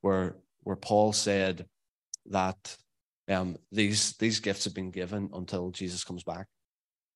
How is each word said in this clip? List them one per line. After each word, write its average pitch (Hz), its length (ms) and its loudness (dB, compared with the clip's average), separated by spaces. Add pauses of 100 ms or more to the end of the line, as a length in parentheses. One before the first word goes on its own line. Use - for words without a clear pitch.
where, 95 340 2 (280)
where 98 120 -4
Paul 107 380 4
said 95 520 2 (600)
that, 95 500 0 (540)
um, 92 260 0 (160)
these, 104 460 2
these 113 240 2
gifts - 240 -2
have 92 100 -4
been 92 160 -6
given 95 420 -4
until 90 380 -4
Jesus 90 320 -6
comes 87 200 -10
back. 87 240 -8 (680)